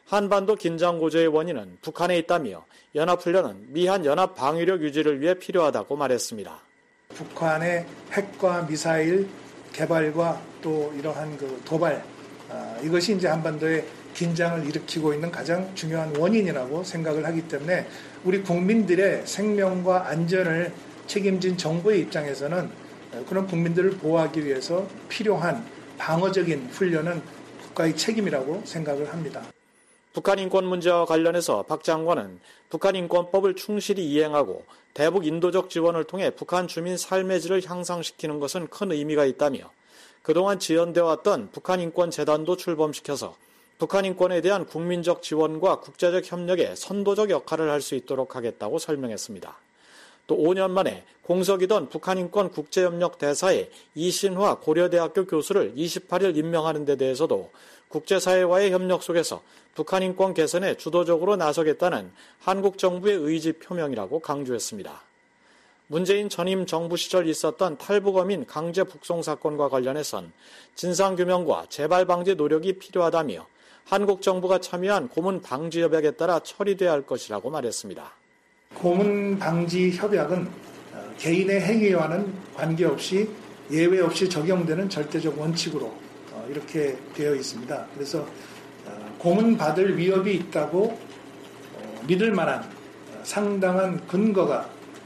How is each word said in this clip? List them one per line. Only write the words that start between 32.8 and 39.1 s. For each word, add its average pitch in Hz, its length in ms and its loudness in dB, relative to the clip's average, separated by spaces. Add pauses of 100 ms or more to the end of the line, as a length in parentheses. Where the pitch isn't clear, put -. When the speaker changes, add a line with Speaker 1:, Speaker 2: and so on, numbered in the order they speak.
Speaker 1:
인권법을 180 600 2
충실히 196 540 -2
이행하고 147 540 2 (300)
대북 170 340 2
인도적 170 420 0
지원을 165 360 2
통해 180 240 -2
북한 180 400 -2
주민 175 260 -6
삶의 185 460 0
질을 185 280 -2
향상시키는 170 720 -6
것은 147 280 -6
큰 190 260 -4
의미가 147 320 2